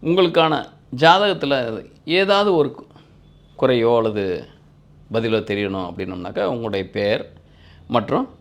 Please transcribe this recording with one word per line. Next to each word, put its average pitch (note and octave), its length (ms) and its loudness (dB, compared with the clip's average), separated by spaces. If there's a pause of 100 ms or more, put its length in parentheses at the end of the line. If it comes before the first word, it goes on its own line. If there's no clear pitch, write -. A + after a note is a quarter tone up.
உங்களுக்கான E3 520 2 (480)
ஜாதகத்துல F3 520 4 (640)
ஏதாவது G3+ 380 2
ஒரு C#3+ 180 2
கு-, - 120 -20 (720)
குறையோ A#2+ 400 4
அல்லது G#2+ 240 -2 (920)
பதிலோ A2+ 240 0 (120)
தெரியணும் G2 380 -2
அப்படின்னம்னாக்கா, F#2 560 -8 (100)
உங்களுடைய G#2+ 300 -4 (120)
பெயர் G#2 280 0 (720)
மற்றும் C#3 300 -2 (140)